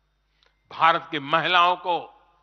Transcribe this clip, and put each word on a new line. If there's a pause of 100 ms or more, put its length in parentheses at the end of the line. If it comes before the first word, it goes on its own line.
(720)
भारत
की
महिलाओं
को (440)